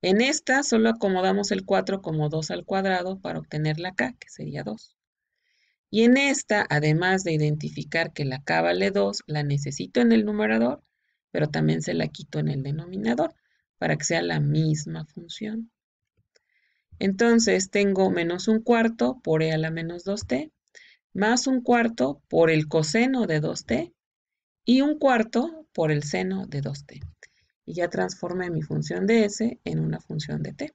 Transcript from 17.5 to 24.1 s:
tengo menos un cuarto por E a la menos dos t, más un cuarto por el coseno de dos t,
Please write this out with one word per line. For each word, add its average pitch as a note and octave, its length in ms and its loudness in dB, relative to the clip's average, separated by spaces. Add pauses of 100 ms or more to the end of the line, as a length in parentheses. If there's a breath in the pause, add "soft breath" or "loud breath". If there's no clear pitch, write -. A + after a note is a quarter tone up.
tengo F#3+ 400 2
menos F3 360 -2
un A3 140 2
cuarto A#3 640 0
por D#3 180 2
E D#3+ 100 0
a D#3 60 0
la D#3+ 140 -2
menos E3 320 -8
dos G3+ 240 -6
t, C#4 240 -4 (640 loud breath)
más A3+ 340 2
un C4 140 0
cuarto A#3+ 680 0
por E3 240 4
el D#3 160 2
coseno A3 580 0
de D#3+ 140 0
dos E3 260 -6
t, E4 280 -4 (720)